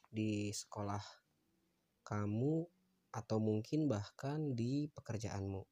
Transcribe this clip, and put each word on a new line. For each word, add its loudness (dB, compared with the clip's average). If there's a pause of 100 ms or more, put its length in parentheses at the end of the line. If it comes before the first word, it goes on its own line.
(140)
di 2
sekolah -4 (1040)
kamu, 2 (440)
atau 0
mungkin 2
bahkan 0
di 0
pekerjaanmu. -4